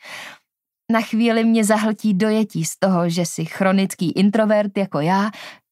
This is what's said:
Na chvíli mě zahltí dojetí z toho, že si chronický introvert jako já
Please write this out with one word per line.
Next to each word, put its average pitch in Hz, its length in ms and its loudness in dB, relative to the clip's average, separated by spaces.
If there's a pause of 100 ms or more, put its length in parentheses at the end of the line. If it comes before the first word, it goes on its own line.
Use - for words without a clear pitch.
(920)
Na 226 100 2
chvíli 226 420 0
mě 226 200 4
zahltí 214 500 0
dojetí 214 520 0
z - 140 -10
toho, 180 300 2
že 170 160 -2
si 165 200 -6
chronický 190 680 0
introvert 208 640 2
jako 190 220 -2
já 190 320 0 (400)